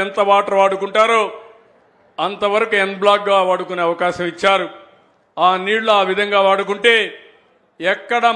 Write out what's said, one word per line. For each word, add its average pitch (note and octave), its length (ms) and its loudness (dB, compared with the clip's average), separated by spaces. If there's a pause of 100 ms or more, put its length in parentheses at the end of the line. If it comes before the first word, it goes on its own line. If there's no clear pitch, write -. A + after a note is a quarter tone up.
ఎంత G3 140 -4 (120)
వాటర్ G3+ 300 2
వాడుకుంటారో G3 600 2 (960)
అంతవరకు G#3 680 -2
en G3 80 -2 (100)
బ్లాక్గా G3+ 360 2 (120)
వాడుకునే F3+ 400 -4
అవకాశం F3 440 -2
ఇచ్చారు. F#3+ 340 0 (680)
ఆ F3 120 4 (160)
నీళ్లు A3 340 0
ఆ - 20 4 (100)
విధంగా G3+ 280 0 (100)
వాడుకుంటే G3 440 0 (840)
ఎక్కడ G#3 440 -2 (120)